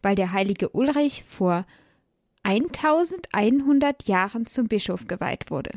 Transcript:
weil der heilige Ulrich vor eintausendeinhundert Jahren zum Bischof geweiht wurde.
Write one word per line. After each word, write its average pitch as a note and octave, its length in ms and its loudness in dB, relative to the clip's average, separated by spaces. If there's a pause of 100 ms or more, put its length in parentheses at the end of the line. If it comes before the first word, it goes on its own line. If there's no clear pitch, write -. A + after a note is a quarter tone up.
weil G3 140 2
der F#3 180 0
heilige G3 360 -2
Ulrich C#4+ 540 0
vor F3+ 420 -2 (760)
eintausendeinhundert C#4+ 1600 2
Jahren G3+ 420 0
zum A#3+ 220 -2
Bischof F#3+ 400 -2
geweiht - 420 -6
wurde. C#3 280 -6